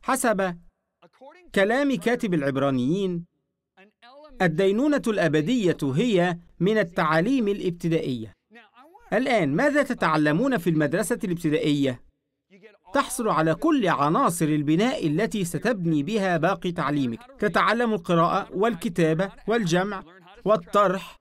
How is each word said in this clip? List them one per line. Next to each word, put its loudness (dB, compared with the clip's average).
حسب -2
كلام 2
كاتب -2
العبرانيين، 0
الدينونة 2
الأبدية 0
هي 0
من 2
التعاليم 0
الابتدائية. -4
الآن 2
ماذا 2
تتعلمون 0
في 0
المدرسة 0
الابتدائية؟ -2
تحصل -2
على 2
كل 0
عناصر 2
البناء 0
التي -2
ستبني -2
بها -2
باقي -2
تعليمك. -2
تتعلم 0
القراءة 0
والكتابة 0
والجمع 0
والطرح 2